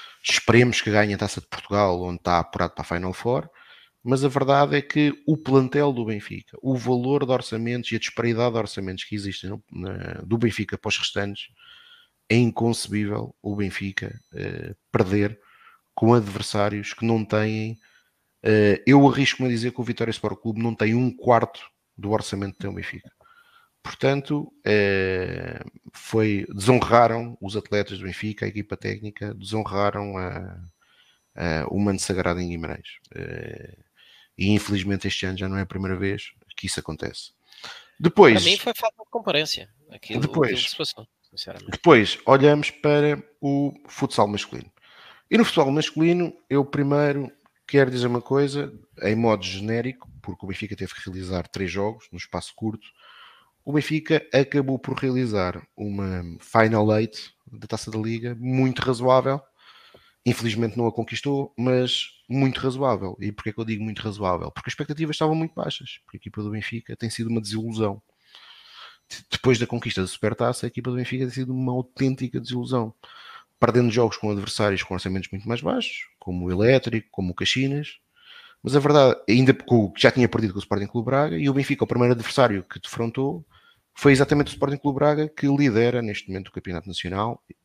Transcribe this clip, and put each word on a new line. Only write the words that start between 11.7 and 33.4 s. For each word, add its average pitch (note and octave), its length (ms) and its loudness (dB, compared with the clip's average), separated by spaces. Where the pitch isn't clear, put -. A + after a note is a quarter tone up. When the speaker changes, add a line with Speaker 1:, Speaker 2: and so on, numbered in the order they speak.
Speaker 1:
é A2 80 4
inconcebível A2 1040 0
o G2+ 140 -6
Benfica, G2+ 640 -6
eh, - 420 -8
perder G#2 480 2
com A2+ 200 6
adversários G#2 800 0
que - 120 -4
não A2+ 180 2
têm, A2 560 -2
eh, G#2 440 6
eu C#3 220 10
arrisco-me C3 400 0
a A#2+ 40 0
dizer A#2+ 200 -2
que - 80 -8
o B2 40 -4
Vitória A2+ 280 -4
Sport G#2 300 -6
Clube A2+ 200 -4
não A#2 120 -2
tem A2 220 2
um B2 200 2
quarto A#2 460 0
do G2+ 140 -8
orçamento G2+ 420 -4
que - 60 -20
tem G2 100 -8
o F#2+ 40 -10
Benfica. - 380 -14
Portanto, C#3 680 -4
eh, F#2+ 960 0
foi, G#2+ 600 0
desonraram A#2 880 4
os G2+ 160 -8
atletas G2 420 -4
do G2 60 -12
Benfica, G#2 400 -6
a G2+ 40 -2
equipa G2+ 280 -10
técnica, G#2 560 -10
desonraram G2+ 840 -4
a, F#2 400 -10
a, D#2+ 340 -2
o F#2 80 -4
manto G2 240 0
sagrado F2+ 380 -2
em F2 100 -6
Guimarães. E2 500 -10
Eh, - 640 -14